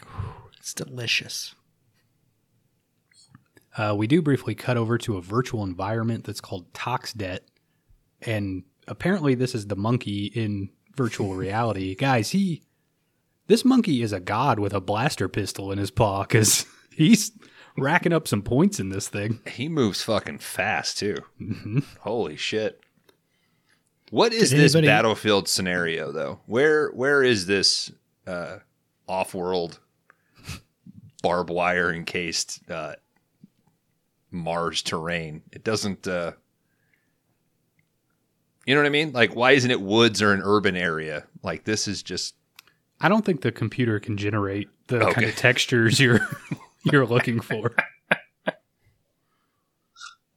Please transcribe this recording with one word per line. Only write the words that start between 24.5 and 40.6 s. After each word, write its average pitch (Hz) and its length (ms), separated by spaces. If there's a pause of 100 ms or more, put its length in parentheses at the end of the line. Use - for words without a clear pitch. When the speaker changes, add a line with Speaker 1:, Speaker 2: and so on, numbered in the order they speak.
Speaker 1:
Did 147 80
Speaker 3:
this 156 160
Speaker 1:
anybody 156 180
Speaker 3:
battlefield 107 540
scenario, 85 640
though? 73 340
Where, 147 460
where 139 320
is 107 240
this, - 440 (360)
uh, 87 300 (500)
off-world, 90 720 (1400)
barbed 87 260
wire 87 440
encased, 85 680 (100)
uh, 78 260 (1400)
Mars 85 500
terrain? 82 600 (100)
It - 100
doesn't, 104 440
uh, 87 260 (2250)
you 131 100
know 147 60
what 147 60
I 143 40
mean? 151 220
Like, 117 220
why 123 160
isn't 127 200
it 98 100
woods 107 400
or 104 120
an 98 100
urban 98 320